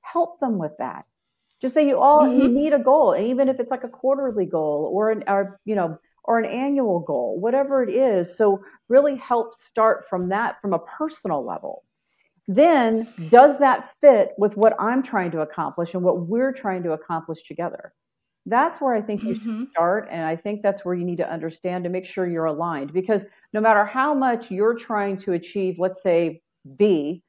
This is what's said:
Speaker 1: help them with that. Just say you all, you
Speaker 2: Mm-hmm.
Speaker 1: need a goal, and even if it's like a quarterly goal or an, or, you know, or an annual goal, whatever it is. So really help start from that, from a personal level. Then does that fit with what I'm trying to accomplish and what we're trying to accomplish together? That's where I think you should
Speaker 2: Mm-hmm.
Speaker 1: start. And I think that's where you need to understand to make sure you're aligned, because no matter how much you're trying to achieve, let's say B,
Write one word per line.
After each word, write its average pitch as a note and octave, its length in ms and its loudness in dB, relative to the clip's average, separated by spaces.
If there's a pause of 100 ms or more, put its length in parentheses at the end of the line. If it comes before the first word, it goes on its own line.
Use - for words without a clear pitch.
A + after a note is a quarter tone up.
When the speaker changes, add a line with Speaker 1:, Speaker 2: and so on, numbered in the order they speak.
Speaker 1:
help E4+ 380 -4
them A#3 180 -2
with D#3 220 -6
that. F2 260 -10 (560)
Just B3+ 140 -4
say D4+ 120 4
you C#4 120 2
all, D4 280 8
you C4 200 2
Speaker 2:
Mm-hmm. A#3+ 80 2
Speaker 1:
need D4 180 2
a C#4+ 60 2
goal, B3+ 340 4
and G3+ 140 0
even B3+ 200 0
if C4 120 -2
it's A#3 120 -4
like B3+ 140 -6
a A#3+ 40 -12
quarterly B3+ 560 -2
goal D3+ 480 -2
or G#3+ 180 0
an, G#3+ 160 -4
or, G3 360 -2
you G#3+ 120 -4
know, E3+ 220 -2 (280)
or A#3 140 2
an A3 60 -2
annual B3+ 540 -2
goal, D3 400 -4
whatever C4 440 0
it A3 100 -4
is. G#3+ 420 0
So G3 260 2 (280)
really C#4 260 4
help A#3 380 -4 (160)
start - 400 2
from F3+ 200 -4
that, G#3+ 320 -4
from G3 120 -2
a E3 60 0
personal E3+ 680 -6
level. - 380 -10 (640)
Then A3+ 600 4 (220)
does C4 300 10
that C4 320 0 (100)
fit A#3+ 360 6
with G#3 200 0
what G#3+ 220 6
I'm B3 240 -2
trying F#3 280 -4
to D#3+ 100 -4
accomplish E3+ 520 -6
and F3+ 100 -4
what F3+ 240 0
we're B3 240 0
trying F#3+ 320 -6
to E3+ 100 -2
accomplish D#3+ 540 -8
together? - 460 -10 (540)
That's C4 320 0
where C4 140 0
I G#3+ 80 -2
think G#3+ 220 -8
you A3 100 -4
should A3 100 -8
Speaker 2:
Mm-hmm. A3 280 -8
Speaker 1:
start. F3 400 -2
And E3 120 -8
I D#3+ 120 -4
think G#3 260 -10
that's G3 240 -2
where F3+ 80 -4
you F3 100 -4
need F3 140 -6
to E3 100 -4
understand E3 580 -8
to F3 40 -6
make F#3 160 -6
sure F#3 220 -6
you're E3 180 -4
aligned, D3+ 480 -6
because F#3+ 280 -2 (320)
no G#3+ 80 -2
matter G#3+ 240 4
how C4 280 -2
much A#3+ 380 -2
you're G#3+ 260 0
trying G3+ 440 -4
to F#3+ 120 -4
achieve, F3+ 460 -4
let's F#3 240 -4
say E3 380 0 (360)
B, F3 520 0